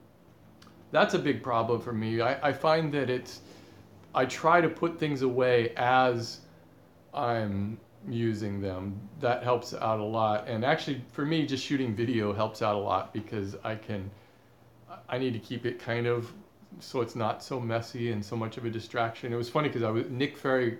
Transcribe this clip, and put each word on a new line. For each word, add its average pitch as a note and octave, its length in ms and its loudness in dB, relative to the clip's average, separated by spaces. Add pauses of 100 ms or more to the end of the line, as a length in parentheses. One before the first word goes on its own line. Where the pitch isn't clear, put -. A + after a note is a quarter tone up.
(920)
that's F#3+ 220 6
a E3+ 60 4
big C#3 220 2
problem A#2 400 2
for A#2+ 120 -6
me. A2+ 280 0
I, C#3 280 2
I B2+ 40 2
find D#3+ 400 2
that C3+ 160 0
it's, B2+ 320 -4 (720)
I C3 120 4
try E3 360 6
to D#3+ 80 4
put E3 300 -2
things D3 220 0
away B2+ 540 4
as B2 680 4 (720)
I'm G#2+ 640 -2 (280)
using A2 540 0
them. G2 380 -4 (220)
That B2 220 2
helps B2 300 0
out A2 260 0
a G#2 40 -2
lot. A2 440 2
And A2+ 160 -2
actually, C#3+ 380 0 (100)
for D3 140 -4
me, D#3 220 2
just C3 180 -2
shooting C3 300 0
video A2+ 360 2
helps A2 300 -2
out G#2+ 140 2
a G2+ 40 0
lot F#2+ 320 0
because G2+ 520 -6
I A2 120 -4
can, G2 360 -8 (1000)
I B2+ 80 -2
need C3 160 0
to A2 60 -4
keep A#2+ 260 -8
it A#2+ 140 -2
kind A#2+ 260 -2
of A#2+ 260 0 (480)
so - 220 -4
it's A2 140 -4
not A#2+ 280 -2
so C3+ 160 -6
messy A#2 520 -2
and G#2 120 -4
so A#2 120 -8
much A2 220 -4
of A#2+ 80 -8
a A2+ 40 0
distraction. A2+ 640 -2
It - 20 -2
was A#2 140 -4
funny D3+ 200 2
'cause A#2 140 0
I A2 80 2
was, A#2 180 0
Nick C3+ 280 -2
Ferry B2+ 420 2